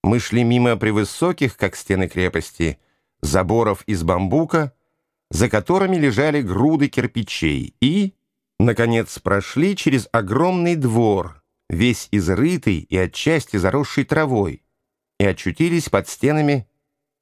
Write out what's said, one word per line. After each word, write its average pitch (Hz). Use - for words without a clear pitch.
Мы 113
шли 117
мимо 120
превысоких, 110
как 95
стены 95
крепости, 82
заборов 92
из 92
бамбука, 127
за 107
которыми 185
лежали 147
груды 135
кирпичей, 78
и, 190
наконец, 117
прошли 139
через 135
огромный 170
двор, 110
весь 110
изрытый 104
и -
отчасти 107
заросший 127
травой, 127
и 101
очутились 156
под 98
стенами 147